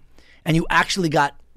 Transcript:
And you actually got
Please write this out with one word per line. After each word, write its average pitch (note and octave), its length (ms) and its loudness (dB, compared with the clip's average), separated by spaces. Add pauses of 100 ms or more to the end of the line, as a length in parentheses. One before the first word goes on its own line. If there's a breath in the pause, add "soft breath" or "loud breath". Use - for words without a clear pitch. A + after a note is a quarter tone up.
(460 soft breath)
And D#3+ 100 0
you D#3+ 140 0
actually F3 400 0
got C#3+ 260 0 (220)